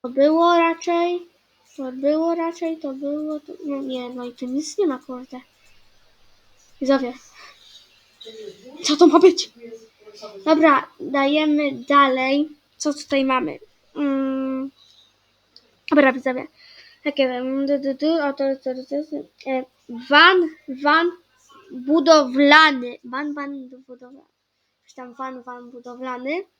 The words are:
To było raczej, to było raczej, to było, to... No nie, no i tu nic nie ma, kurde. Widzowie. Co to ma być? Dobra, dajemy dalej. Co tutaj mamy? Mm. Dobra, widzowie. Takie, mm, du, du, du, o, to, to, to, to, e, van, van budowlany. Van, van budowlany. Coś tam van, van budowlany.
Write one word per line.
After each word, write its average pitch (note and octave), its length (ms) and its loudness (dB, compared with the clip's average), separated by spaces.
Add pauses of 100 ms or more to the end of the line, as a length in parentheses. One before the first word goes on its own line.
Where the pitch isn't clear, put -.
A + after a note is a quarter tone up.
To B3 80 -10
było D#4+ 480 4
raczej, E4+ 680 0 (500)
to C4 140 -8
było D4+ 440 0
raczej, E4 420 -4
to C#4+ 160 -8
było, D4 460 -6
to... - 140 -18 (120)
No C#4 160 -6
nie, B3+ 280 -8
no B3 160 -10
i A#3+ 80 -12
tu B3 120 -12
nic C4+ 320 -6
nie G4 100 2
ma, C4 120 -2
kurde. B3+ 400 -16 (1400)
Widzowie. C4 320 0 (1700)
Co D4 140 0
to E4+ 100 8
ma D4+ 120 6
być? - 320 4 (960)
Dobra, D#4 420 4 (120)
dajemy D4 720 0
dalej. C4+ 760 2 (280)
Co D4 160 -2
tutaj C#4 320 -2
mamy? C4+ 340 -2 (360)
Mm. C4+ 760 -4 (1160)
Dobra, C#4 240 4
widzowie. B3+ 340 -6 (560)
Takie, C#4+ 200 -2
mm, C4 440 -2
du, C#4 120 0
du, C#4 140 -4
du, D4+ 200 -2
o, C#4+ 200 -2
to, C#4 100 -6 (200)
to, C4 120 -6
to, B3+ 140 -12
to, D4 640 -10
e, C4 120 -4 (460)
van, E4+ 400 6 (180)
van D4 440 0 (600)
budowlany. C#4+ 1300 4
Van, C#4+ 300 -8
van C#4 360 -12
budowlany. B3+ 580 -20 (560)
Coś - 100 -20
tam B3 200 -16
van, C4 300 -12
van B3 280 -16
budowlany. B3+ 760 -8 (140)